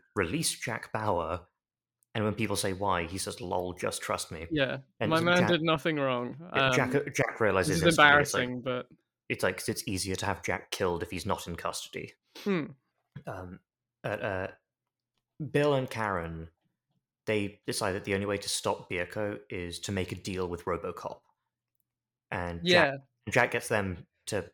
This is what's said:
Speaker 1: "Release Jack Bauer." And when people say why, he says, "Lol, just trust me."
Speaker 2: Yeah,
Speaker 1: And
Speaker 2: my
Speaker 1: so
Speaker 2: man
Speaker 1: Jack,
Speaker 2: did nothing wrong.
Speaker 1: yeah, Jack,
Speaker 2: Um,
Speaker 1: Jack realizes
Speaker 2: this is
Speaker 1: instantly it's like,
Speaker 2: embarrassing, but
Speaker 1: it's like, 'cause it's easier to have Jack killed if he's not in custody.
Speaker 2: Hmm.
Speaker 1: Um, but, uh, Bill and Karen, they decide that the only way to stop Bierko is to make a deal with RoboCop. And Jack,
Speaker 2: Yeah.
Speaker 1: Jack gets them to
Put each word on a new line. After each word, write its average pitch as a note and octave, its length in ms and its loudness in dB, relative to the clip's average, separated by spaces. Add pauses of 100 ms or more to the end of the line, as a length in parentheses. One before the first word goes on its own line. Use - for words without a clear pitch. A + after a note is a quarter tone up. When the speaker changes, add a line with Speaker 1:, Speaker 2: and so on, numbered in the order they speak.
(160)
Speaker 1:
"Release G#2 420 0
Jack - 360 -6
Bauer." F2 480 0 (720)
And A2 100 2
when G#2+ 100 2
people G#2 200 0
say F#2+ 180 0
why, F#2 320 0
he F2 140 -6
says, F#2+ 220 -8
"Lol, F2+ 320 -2
just - 300 -4
trust - 280 -4
me." E2 200 -10
Speaker 2:
Yeah, C3+ 260 0 (220)
Speaker 1:
And - 120 0
Speaker 2:
my D#3+ 80 4
Speaker 1:
so E3+ 60 2
Speaker 2:
man F3 120 4
Speaker 1:
Jack, F3 120 6
Speaker 2:
did E3+ 140 4
nothing D#3+ 340 2
wrong. B2+ 400 -2 (180)
Speaker 1:
yeah, C3+ 200 4
Jack, B2+ 200 2
Speaker 2:
Um, - 60 4 (140)
Speaker 1:
Jack - 240 0
realizes F#2+ 420 4
Speaker 2:
this E3 120 6
is E3 60 -2
Speaker 1:
instantly D3 220 10
it's C#3 120 0
like, B2+ 100 2
Speaker 2:
embarrassing, B2 180 -4
but B2+ 260 -4 (420)
Speaker 1:
it's A#2+ 140 -2
like, F#2 140 2
'cause - 120 -6
it's - 180 -4
easier F#2+ 280 -2
to F#2+ 100 -4
have F#2+ 180 -2
Jack - 280 -4
killed F2 320 0
if - 80 -8
he's F2+ 160 -6
not F#2 200 -2
in E2+ 80 -6
custody. - 580 -8 (260)
Speaker 2:
Hmm. F3+ 260 0 (640)
Speaker 1:
Um, F#2 320 -10 (420)
but, G#2+ 220 -4
uh, F#2+ 240 -2 (1040)
Bill D3 240 4
and C3 120 0
Karen, E2 640 -2 (800)
they G2+ 400 -2
decide A2+ 240 -2
that G2+ 140 -4
the G2+ 100 0
only G2 100 0
way G2+ 140 0
to - 100 -8
stop - 400 -2
Bierko G#2 580 -4
is F2 340 -8
to - 100 -6
make F#2+ 200 -2
a - 40 -8
deal F#2 320 -6
with E2+ 180 -6
RoboCop. - 540 -4 (1120)
And F2 340 -4
Jack, F3 220 6
Speaker 2:
Yeah. C3+ 100 -2 (340)
Speaker 1:
Jack A#2+ 200 6
gets A#2+ 160 -4
them G2 400 0 (180)
to F#2+ 280 -4